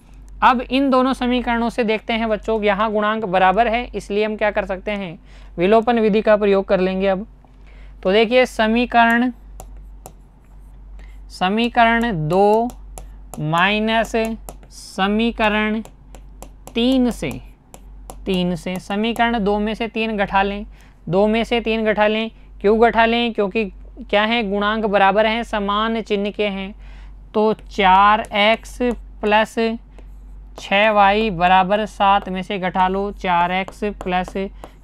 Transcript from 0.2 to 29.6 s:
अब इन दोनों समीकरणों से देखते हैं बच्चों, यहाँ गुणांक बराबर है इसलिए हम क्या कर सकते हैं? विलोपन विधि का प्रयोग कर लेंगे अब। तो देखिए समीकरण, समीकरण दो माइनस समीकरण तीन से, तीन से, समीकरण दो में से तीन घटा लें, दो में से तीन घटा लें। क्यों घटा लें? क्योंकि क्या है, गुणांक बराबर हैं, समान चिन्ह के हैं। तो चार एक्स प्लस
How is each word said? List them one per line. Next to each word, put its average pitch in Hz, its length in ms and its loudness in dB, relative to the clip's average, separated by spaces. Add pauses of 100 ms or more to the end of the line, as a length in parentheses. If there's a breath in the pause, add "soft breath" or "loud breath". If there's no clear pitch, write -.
अब 247 180 4
इन 269 280 0
दोनों 254 240 2
समीकरणों 240 560 -2
से 247 140 -2
देखते 220 300 -2
हैं 226 160 -2
बच्चों, 214 340 -2
यहाँ 208 280 0
गुणांक 214 340 0
बराबर 185 420 4
है 240 200 -2
इसलिए 208 380 -4
हम 214 100 -4
क्या 208 160 0
कर 202 140 -2
सकते 190 260 -8
हैं? 196 260 -8 (400 soft breath)
विलोपन 220 420 4
विधि 214 220 2
का 214 160 4
प्रयोग 196 300 2
कर 190 120 2
लेंगे 185 280 0
अब। 190 180 -2 (800 soft breath)
तो 185 80 2
देखिए 233 340 4
समीकरण, 233 840 2 (2000 soft breath)
समीकरण 226 960 0
दो 208 420 2 (720 soft breath)
माइनस 208 760 0 (560)
समीकरण 214 1120 -2 (880)
तीन 247 420 0
से, 139 200 -8 (920)
तीन 180 300 -2
से, 185 220 -10
समीकरण 233 600 -2
दो 208 200 0
में 214 160 -4
से 233 140 -6
तीन 220 280 -6
घटा 196 260 0
लें, 202 220 -6 (420 soft breath)
दो 190 200 2
में 226 160 0
से 233 180 -2
तीन 220 240 -2
घटा 208 220 2
लें। 220 220 -2 (320 soft breath)
क्यों 214 180 4
घटा 226 260 4
लें? 233 280 0
क्योंकि 208 300 -2 (460)
क्या 208 140 2
है, 233 200 0
गुणांक 208 420 -2
बराबर 202 400 4
हैं, 226 180 -2
समान 214 580 -2
चिन्ह 202 300 -4
के 208 160 -2
हैं। 196 260 -8 (600 soft breath)
तो 220 200 2
चार 202 680 4
एक्स 214 560 0 (440)
प्लस 214 340 0 (1040 soft breath)